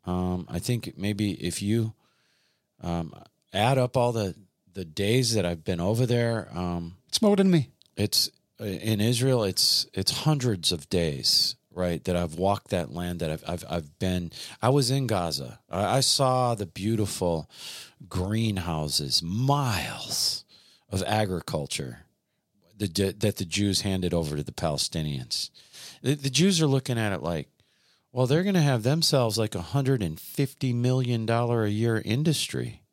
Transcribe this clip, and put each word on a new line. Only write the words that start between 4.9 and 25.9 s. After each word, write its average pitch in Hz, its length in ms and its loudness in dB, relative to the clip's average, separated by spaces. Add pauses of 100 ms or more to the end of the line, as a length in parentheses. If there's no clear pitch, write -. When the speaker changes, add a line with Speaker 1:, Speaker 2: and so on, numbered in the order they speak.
Speaker 1:
that 101 120 2
I've 85 180 -2
been 87 180 -2
over 110 240 2
there, 117 480 0
um, 87 420 -4 (140)
Speaker 2:
It's - 120 -2
more 208 140 6
than 190 160 6
me. 156 180 4 (260)
Speaker 1:
it's, - 340 0 (300)
uh, 107 60 -8
in 104 360 -2
Israel, 120 420 2
it's, - 500 2
it's - 180 0
hundreds 120 600 2
of 82 180 -6
days, 80 680 2 (160)
right, 87 340 -2
that 90 100 2
I've 85 200 0
walked 98 340 0
that 85 220 -2
land, 87 280 -6
that 80 120 -2
I've, 78 160 -6
I've, 87 220 -6
I've 80 300 -6
been, 90 320 0 (300)
I 113 80 4
was 135 220 4
in 135 160 0
Gaza. 87 520 -2 (100)
I, 101 280 2
I - 20 4
saw 127 560 2
the 101 100 -6
beautiful 95 840 -2 (580)
greenhouses, 87 1120 -2
miles 120 1200 -2 (460)
of 95 140 -2
agriculture 85 1000 -4 (720)
the, 104 100 -2 (320)
that 104 180 0
the 95 80 -4
Jews 98 360 0
handed 90 320 0
over 78 240 -2
to 73 60 -4
the - 80 -8
Palestinians. 73 1000 -4 (520)